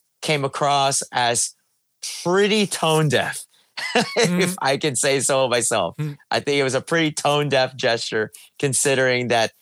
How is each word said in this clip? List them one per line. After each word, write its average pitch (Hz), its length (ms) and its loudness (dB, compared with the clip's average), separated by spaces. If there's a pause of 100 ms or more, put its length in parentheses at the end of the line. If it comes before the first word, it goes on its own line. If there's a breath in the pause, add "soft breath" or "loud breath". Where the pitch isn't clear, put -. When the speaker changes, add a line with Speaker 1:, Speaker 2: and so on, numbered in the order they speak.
(200)
Speaker 1:
came 147 240 -2
across 139 580 0 (100)
as 120 420 0 (680)
pretty 202 440 2
tone 156 420 2
deaf, 107 380 0 (240)
<laughs> - 240 -10
if 247 120 2 (220)
Speaker 2:
Mm-hmm. 180 320 0
Speaker 1:
I 139 160 0
can 143 200 -2
say 139 240 2
so 135 280 2
myself. 113 500 0
Speaker 2:
Mm-hmm. 151 140 -6 (180)
Speaker 1:
I 117 100 0
think 143 180 0
it 139 60 2
was 131 100 -2
a 127 80 0
pretty 165 300 0
tone 147 360 0
deaf 131 280 0
gesture, 117 540 -2 (280 loud breath)
considering 127 720 0
that 113 340 0